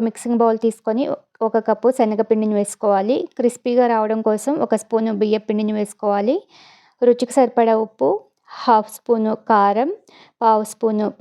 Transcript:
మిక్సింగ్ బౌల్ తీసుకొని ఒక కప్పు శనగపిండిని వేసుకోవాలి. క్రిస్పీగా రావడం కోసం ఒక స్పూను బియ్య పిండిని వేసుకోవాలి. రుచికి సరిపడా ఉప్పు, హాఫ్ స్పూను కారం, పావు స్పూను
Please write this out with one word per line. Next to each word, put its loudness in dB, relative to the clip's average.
మిక్సింగ్ -4
బౌల్ 0
తీసుకొని -4
ఒక 0
కప్పు 0
శనగపిండిని 0
వేసుకోవాలి. 0
క్రిస్పీగా 0
రావడం 0
కోసం -2
ఒక 0
స్పూను -2
బియ్య -2
పిండిని -2
వేసుకోవాలి. -2
రుచికి 2
సరిపడా 2
ఉప్పు, -2
హాఫ్ 2
స్పూను 0
కారం, 2
పావు 4
స్పూను -2